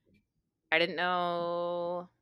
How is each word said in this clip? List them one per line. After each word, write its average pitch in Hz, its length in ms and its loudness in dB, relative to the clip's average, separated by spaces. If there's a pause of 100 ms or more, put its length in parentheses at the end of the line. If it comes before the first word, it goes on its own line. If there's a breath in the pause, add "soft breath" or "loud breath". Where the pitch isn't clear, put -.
(720)
I 160 80 6
didn't 170 160 2
know 175 1120 -2 (120)